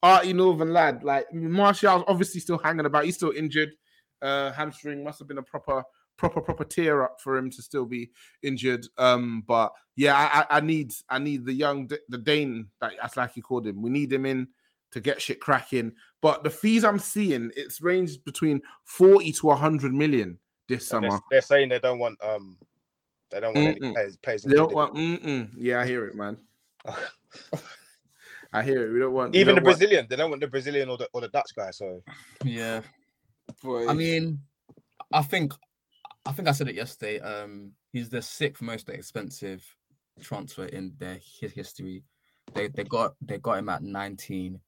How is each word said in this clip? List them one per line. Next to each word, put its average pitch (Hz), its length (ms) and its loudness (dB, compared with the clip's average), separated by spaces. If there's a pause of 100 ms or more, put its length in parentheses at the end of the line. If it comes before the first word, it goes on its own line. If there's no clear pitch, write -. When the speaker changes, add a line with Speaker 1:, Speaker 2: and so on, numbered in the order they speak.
Speaker 1:
Arty 185 300 8
Northern 175 400 4
lad. 156 320 4
Like, 139 280 -2
Martial's 185 720 4
obviously 185 340 0
still 170 180 -2
hanging 156 280 -2
about. 147 200 2
He's 175 100 -2
still 165 140 0
injured. 151 400 -2 (500)
Uh, 139 320 -2
hamstring 147 500 -8
must 147 180 -12
have 147 80 -20
been 139 100 -10
a 135 40 -10
proper, 135 400 -4 (340)
proper, 170 260 -2
proper - 220 -6
tear 151 380 2
up - 180 -4
for 135 180 -2
him 131 120 -4
to 127 120 -18
still 131 240 -6
be 120 240 -10 (320)
injured. 123 420 -2 (140)
Um, 123 480 2
but 113 260 2 (240)
yeah, 143 200 4
I, 147 240 4
I, 147 180 4
I - 20 4
need, 151 320 -2 (160)
I 131 100 -2
need 139 280 -4
the 131 60 -4
young 139 340 -2
D-, 139 100 -8 (120)
the 123 100 -10
Dane, 127 480 -2 (140)
that, 113 200 -6
that's 120 160 -8
like 123 200 -4
you 117 60 -14
called 120 240 -4
him. 101 140 -6
We 117 100 -4
need 135 220 -2
him 135 140 0
in 131 220 -2 (440)
to 123 80 -10
get 131 220 -2
shit - 180 -6
cracking. 123 520 0 (280)
But 143 240 2
the 151 60 0
fees 220 340 2
I'm 208 140 2
seeing, 143 580 -2
it's 170 240 -12
ranged 175 440 -2
between 143 360 0 (240)
forty 185 480 8
to - 180 2
a 143 60 8
hundred 143 380 2
million 127 440 2 (300)
this 123 240 -4
Speaker 2:
And 110 120 0
they're, 101 60 2
Speaker 1:
summer. 101 100 0 (100)
Speaker 2:
they're 135 120 8
saying 139 280 4
they 123 80 0
don't 123 200 0
want, 117 240 -4
um, 101 360 -8 (760)
they 101 60 -6
don't 110 160 -4
want 147 100 4
any 135 140 0
Speaker 1:
Mm-mm. 127 140 -6
Speaker 2:
players, 101 220 -4
players 110 280 -6
Speaker 1:
They 139 100 4
don't 156 160 6
Speaker 2:
included. 151 240 -2
Speaker 1:
want, 165 280 -2
mm-mm. 131 260 -4 (100)
Yeah, 123 220 -2
I 123 60 -2
hear 123 200 -4
it, - 80 -14
man. 104 220 -10 (500)
Speaker 2:
<laughs> 117 60 -12 (1600)
Speaker 1:
I 110 100 -2
hear 127 240 0
it. 110 60 -4
We 120 80 2
don't 131 120 0
want, 127 200 -2
we 185 80 6
Speaker 2:
Even 196 160 8
the 185 40 6
Speaker 1:
don't - 60 -4
want 180 120 8
Speaker 2:
Brazilian. 175 300 4
They 127 80 -4
don't 160 140 0
want 139 100 -6
the 147 60 -4
Brazilian 135 420 -4
or 127 80 -6
the, 123 160 -8
or 127 80 -6
the 117 80 -10
Dutch 117 280 -4
guy, 98 160 -8
so. 90 300 -12 (420)
Speaker 3:
Yeah. 113 380 -4 (800)
Speaker 1:
Boy. 120 260 -4
Speaker 3:
I 147 60 2
mean, 165 440 -2 (720)
I 147 100 2
think, 147 300 -2 (720)
I 135 80 -6
think 165 140 -4
I 147 60 2
said 139 160 -2
it 117 80 -10
yesterday. 107 420 -8
Um, 104 540 -12 (200)
he's 120 160 -8
the 117 140 -8
sixth - 400 -6
most 113 260 -10
expensive 101 760 -12 (560)
transfer - 460 -12
in 95 320 -12
their 92 200 -14 (220)
hi-, 107 80 -10
history. 95 560 -16 (500)
They, 104 140 -4
they - 160 -8
got, 113 360 -4
they 101 180 -10
got 110 200 -4
him 104 100 -8
at 85 140 -6
nineteen. 98 840 -10